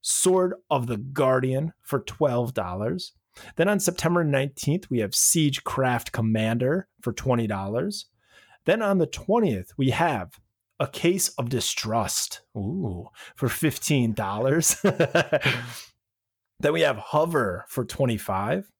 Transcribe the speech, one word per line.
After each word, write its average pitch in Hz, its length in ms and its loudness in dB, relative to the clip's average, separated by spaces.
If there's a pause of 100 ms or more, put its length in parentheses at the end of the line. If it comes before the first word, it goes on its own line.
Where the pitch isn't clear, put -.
Sword 185 520 2 (160)
of 131 160 0
the 117 120 -2
Guardian 131 720 0 (100)
for - 180 -2
twelve 123 540 0
dollars. 107 580 -4 (440)
Then 170 120 2
on 208 120 2
September 175 440 2
nineteenth, 139 680 0
we 123 80 0
have 104 160 -2
Siegecraft 135 1000 0
Commander 117 760 0 (120)
for 120 120 -4
twenty 117 340 0
dollars. 107 600 -4 (600)
Then 214 160 2
on 196 160 2
the 160 80 4
twentieth, 180 720 0
we 139 120 2
have 135 480 -2 (400)
A 135 80 -2
Case 180 440 0
of 120 180 -4
Distrust, - 960 -2 (140)
ooh, 104 520 -4 (260)
for 131 140 -2
fifteen 135 640 0
dollars. 117 680 0
<laughs> - 60 2 (1700)
Then 147 140 2
we 165 80 2
have 139 160 2
Hover 123 680 0
for 127 180 -4
twenty-five 117 960 -2